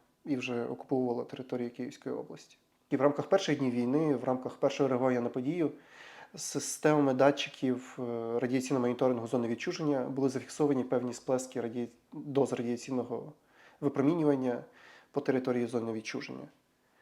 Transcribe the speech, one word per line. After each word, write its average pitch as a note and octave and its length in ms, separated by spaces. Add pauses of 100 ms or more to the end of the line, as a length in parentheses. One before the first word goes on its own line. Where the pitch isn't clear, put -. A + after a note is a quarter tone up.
(240)
і C#3+ 120
вже B2 280
окуповувала B2+ 600
територію B2 460
Київської B2 440
області. - 440 (320)
І D3 60
в B2+ 40
рамках C#3+ 280
перших E3 300
днів C3 140
війни, C3 440
в A#2+ 80
рамках B2+ 320
першого C#3 320
реагування B2+ 320
на A#2+ 80
подію, D3 440 (640)
системами D3 800
датчиків, C3+ 840
е, C3 40 (360)
радіаційного C3 420
моніторингу B2 460
зони A#2 220
відчуження D3 560
були C3+ 240
зафіксовані C3 560
певні B2 300
сплески B2+ 460
радіа-, A#2 280 (240)
доз C#3 400
радіаційного A#2+ 800 (480)
випромінювання C#3 840 (460)
по C#3 100
території B2+ 460
зони A2+ 260
відчуження. B2 560 (540)